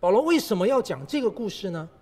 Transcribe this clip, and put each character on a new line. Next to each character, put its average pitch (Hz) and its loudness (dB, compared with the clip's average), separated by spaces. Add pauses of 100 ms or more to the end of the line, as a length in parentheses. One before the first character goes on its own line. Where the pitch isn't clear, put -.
保 180 4
罗 226 6
为 330 4
什 214 0
么 180 2
要 262 2
讲 139 -6
这 294 -2
个 233 2
故 226 -6
事 190 -8
呢？ 165 -8 (140)